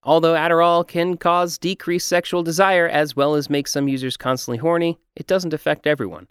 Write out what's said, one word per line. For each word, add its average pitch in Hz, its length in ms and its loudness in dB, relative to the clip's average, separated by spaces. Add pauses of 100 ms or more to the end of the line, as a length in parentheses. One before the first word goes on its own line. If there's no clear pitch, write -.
Although 165 300 4
Adderall 170 520 2
can 175 300 -2
cause 175 420 0
decreased 175 480 -4
sexual 175 380 0
desire 175 420 2
as 147 300 0
well 143 180 2
as 147 160 -2
make 143 160 -2
some 139 220 -2
users 131 280 -4
constantly 127 420 -4
horny, 170 400 0 (180)
it - 100 -12
doesn't 185 280 0
affect 151 320 -4
everyone. 98 440 -4